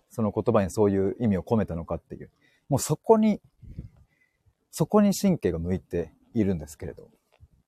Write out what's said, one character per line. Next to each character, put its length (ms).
そ 120
の 100
言 220
葉 100
に 80
そ 140
う 60
い 60
う 220
意 80
味 100
を 60
込 140
め 80
た 100
の 100
か 100
っ 40
て 160
い 80
う。 80
も 80
う 20
そ 180
こ 200
に、 220
そ 140
こ 160
に 120
神 240
経 140
が 80
向 160
い 40
て 320
い 100
る 100
ん 40
で 100
す 100
け 100
れ 60
ど。 160